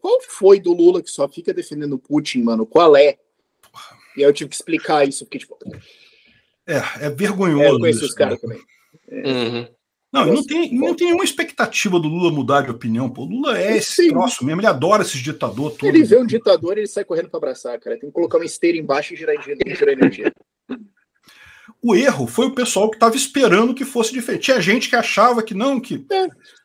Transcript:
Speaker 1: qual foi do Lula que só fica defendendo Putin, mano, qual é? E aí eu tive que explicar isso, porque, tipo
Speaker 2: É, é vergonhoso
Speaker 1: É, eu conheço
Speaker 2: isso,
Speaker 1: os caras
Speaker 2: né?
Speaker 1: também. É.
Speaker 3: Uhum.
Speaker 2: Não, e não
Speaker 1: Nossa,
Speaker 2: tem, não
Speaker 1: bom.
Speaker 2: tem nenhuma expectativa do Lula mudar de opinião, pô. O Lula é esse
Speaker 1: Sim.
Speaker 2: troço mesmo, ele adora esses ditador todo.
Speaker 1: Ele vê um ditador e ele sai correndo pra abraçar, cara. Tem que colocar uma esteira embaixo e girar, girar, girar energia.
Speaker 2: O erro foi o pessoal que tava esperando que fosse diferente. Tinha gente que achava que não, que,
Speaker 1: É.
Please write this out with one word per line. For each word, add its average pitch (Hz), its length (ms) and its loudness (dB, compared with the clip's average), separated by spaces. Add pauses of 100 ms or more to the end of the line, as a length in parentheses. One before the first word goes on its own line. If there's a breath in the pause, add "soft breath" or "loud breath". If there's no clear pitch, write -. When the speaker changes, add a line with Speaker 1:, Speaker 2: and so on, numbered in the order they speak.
Speaker 1:
qual 480 280 0
foi - 320 6
do 175 120 0
Lula 175 300 4
que - 80 -14
só 139 180 -4
fica - 240 -8
defendendo 147 460 -8
Putin, 143 440 -4
mano, 113 240 0
qual 160 300 6
é? 143 200 6 (1000 loud breath)
E 139 60 0
aí 143 60 6
eu 147 40 6
tive 143 180 -4
que - 60 -16
explicar 156 520 0
isso, 135 160 -10
porque, - 140 -14
tipo - 180 -20 (1080 soft breath)
Speaker 2:
É, 147 400 -6
é 147 40 -4
vergonhoso 180 540 0
Speaker 1:
É, 147 60 6
eu 127 100 2
conheço 117 200 2
Speaker 2:
isso, 139 100 -4
Speaker 1:
os - 40 -12
caras - 200 0
Speaker 2:
né? - 60 -8
Speaker 1:
também. 120 200 -12 (480)
É. - 240 -6
Speaker 3:
Uhum. 120 360 -6 (440)
Speaker 2:
Não, 277 100 2
e - 40 2
não - 100 2
Speaker 1:
Nossa, 294 120 -4
Speaker 2:
tem, 320 260 -2
não 277 140 0
Speaker 1:
bom. 349 60 -2
Speaker 2:
tem 339 140 -2
nenhuma 349 160 0
expectativa - 720 -2
do 156 100 -2
Lula 170 220 0
mudar 143 320 0
de 120 80 -6
opinião, 117 400 -4
pô. - 120 -12
O 139 40 -10
Lula 240 320 -4
é 208 180 0
esse - 280 0
Speaker 1:
Sim. 339 60 6
Speaker 2:
troço 240 360 -2
mesmo, 160 140 -2
ele 220 80 2
adora 180 340 2
esses 143 180 -6
ditador 135 520 -6
todo. - 160 -4
Speaker 1:
Ele 320 160 8
vê 220 120 6
um 254 80 6
ditador 202 520 0
e 214 60 -2
ele 208 40 -4
sai 196 180 -6
correndo 165 240 -6
pra 165 100 -8
abraçar, 123 420 -8
cara. 117 180 -8
Tem 143 100 -14
que 143 60 -14
colocar 170 240 0
uma 170 60 -4
esteira 165 340 -2
embaixo 143 340 -4
e - 40 -16
girar, 156 260 -4
girar, 139 340 -6
girar 143 160 2
energia. 135 400 0 (1500 soft breath)
Speaker 2:
O 233 120 2
erro 175 320 2
foi 233 200 -2
o 269 80 -6
pessoal 220 360 0
que - 80 -10
tava 233 180 4
esperando 240 580 2
que 269 100 -8
fosse 226 280 -4
diferente. 233 320 -6
Tinha 254 160 2
gente 202 280 0
que 240 80 0
achava 233 460 2
que 220 120 -8
não, 254 260 -2
que, - 300 -10
Speaker 1:
É. 381 180 0 (360 soft breath)